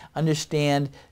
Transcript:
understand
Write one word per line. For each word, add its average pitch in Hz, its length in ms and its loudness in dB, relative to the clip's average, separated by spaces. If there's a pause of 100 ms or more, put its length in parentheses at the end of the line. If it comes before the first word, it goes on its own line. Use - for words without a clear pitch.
(140)
understand 147 760 0 (220)